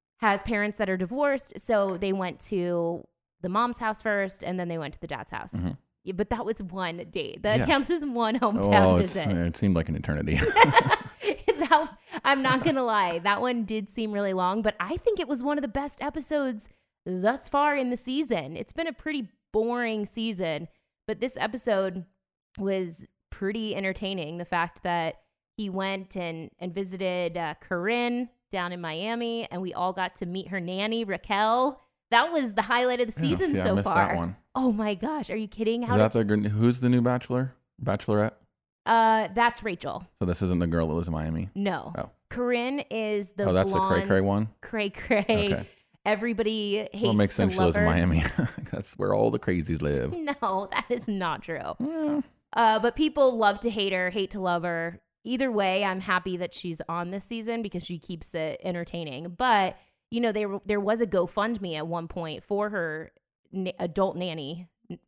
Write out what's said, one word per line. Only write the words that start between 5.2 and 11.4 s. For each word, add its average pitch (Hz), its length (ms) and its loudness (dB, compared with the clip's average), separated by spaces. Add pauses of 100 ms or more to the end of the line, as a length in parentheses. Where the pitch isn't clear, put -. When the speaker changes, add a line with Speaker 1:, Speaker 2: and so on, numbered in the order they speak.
Speaker 1:
house. - 220 -10
Speaker 2:
Mm-hmm. 87 180 -2 (340)
Speaker 1:
Yeah, 185 120 -6
but 202 140 -2
that - 140 -2
was 220 180 -4
one 175 480 -8
date. - 340 -6
That 208 160 4
Speaker 2:
Yeah. - 60 2
Speaker 1:
counts - 240 4
as 320 140 0
one 233 360 0
hometown 214 460 6
Speaker 2:
Oh, 92 100 8
it's, - 180 2
Speaker 1:
visit. - 220 -2
Speaker 2:
it 85 200 0
seemed 98 200 4
like 80 120 2
an 76 60 -2
eternity. 76 500 0
<laughs> 453 120 4
Speaker 1:
<laughs> 453 400 6 (600)